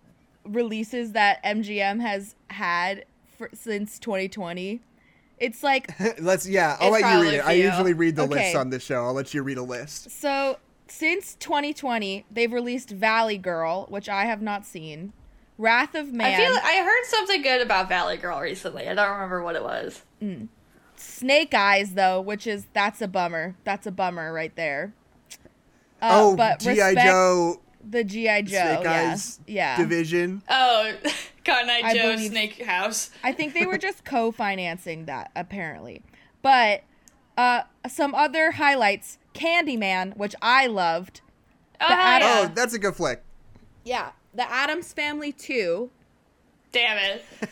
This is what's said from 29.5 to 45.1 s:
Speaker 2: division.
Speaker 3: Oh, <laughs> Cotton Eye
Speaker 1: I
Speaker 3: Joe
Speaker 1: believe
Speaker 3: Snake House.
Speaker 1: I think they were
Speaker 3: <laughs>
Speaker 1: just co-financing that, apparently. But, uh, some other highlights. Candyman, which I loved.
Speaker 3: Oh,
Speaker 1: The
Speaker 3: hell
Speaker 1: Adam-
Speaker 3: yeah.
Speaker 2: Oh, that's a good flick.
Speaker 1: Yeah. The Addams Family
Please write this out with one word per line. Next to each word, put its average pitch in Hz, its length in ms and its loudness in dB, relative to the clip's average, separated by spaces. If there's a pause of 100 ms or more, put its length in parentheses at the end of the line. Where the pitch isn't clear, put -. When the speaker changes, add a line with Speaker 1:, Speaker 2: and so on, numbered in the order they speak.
Speaker 2:
division. 170 680 0
Speaker 3:
Oh, 240 440 4 (260)
<laughs> - 260 -16
Cotton 247 280 2
Eye 240 120 2
Speaker 1:
I 226 120 2
Speaker 3:
Joe 220 180 2
Speaker 1:
believe 220 160 -4
Speaker 3:
Snake 214 340 -4
House. 208 460 -4 (140)
Speaker 1:
I 247 80 0
think 302 240 -6
they 349 100 0
were 370 120 -2
Speaker 3:
<laughs> - 20 -8
Speaker 1:
just - 260 -6
co-financing 190 1000 -4
that, 131 300 -10
apparently. 156 680 -12 (400)
But, 240 400 6 (520)
uh, 247 280 4 (260)
some 285 240 -2
other 302 380 2
highlights. 277 640 2 (160)
Candyman, 220 840 -2
which 202 220 -4
I 254 280 4
loved. 180 540 -2 (600)
Speaker 3:
Oh, 320 60 2
Speaker 1:
The 349 80 6
Speaker 3:
hell 359 80 4
Speaker 1:
Adam- 370 240 6
Speaker 3:
yeah. 214 160 4
Speaker 2:
Oh, 170 100 -2
that's 233 220 0
a 220 40 -6
good 190 160 -2
flick. 139 280 -4 (600)
Speaker 1:
Yeah. 233 280 -6 (240)
The 247 160 -4
Addams 302 420 -2
Family 294 380 -4